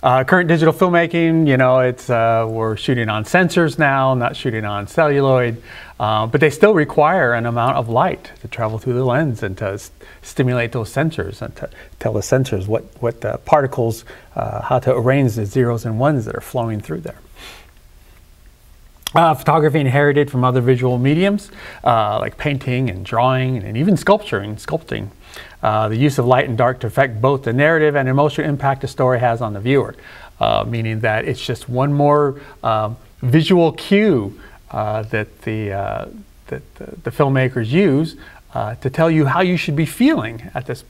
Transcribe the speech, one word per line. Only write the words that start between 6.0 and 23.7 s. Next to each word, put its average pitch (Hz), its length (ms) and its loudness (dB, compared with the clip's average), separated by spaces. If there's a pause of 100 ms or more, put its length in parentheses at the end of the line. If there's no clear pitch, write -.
but 117 160 0
they 151 80 6
still 208 240 4
require 151 600 2
an 117 120 -2
amount 120 320 0
of 117 120 -4
light 139 420 0 (100)
to - 60 -14
travel 110 320 -4
through 123 140 -4
the 127 100 0
lens 127 400 -2
and 95 140 -6
to 113 80 -6
s-, 98 260 -8 (300)
stimulate 123 500 -2
those 113 200 -6
sensors 135 500 -4
and - 140 -12
to - 140 -12 (300)
tell 113 140 -4
the 107 60 -2
sensors 110 480 0
what, 110 160 -2 (160)
what 117 220 -4
the - 240 -6
particles, 131 580 2 (320)
uh, 107 260 -6
how 127 180 0
to 127 120 0
arrange 127 420 2
the 110 120 -4
zeros 117 400 -2
and 110 140 -4
ones 135 260 0
that - 100 -10
are - 60 -8
flowing 113 380 -6
through 156 220 -10
there. - 180 -12 (1900)
Uh, 165 200 4
photography 151 460 2
inherited 143 520 2
from 127 120 0
other 127 180 2
visual 127 360 2
mediums, 170 540 0 (320)
uh, 110 360 2
like - 180 -6
painting 131 520 -2
and 92 160 -8
drawing 127 520 0
and 104 200 -8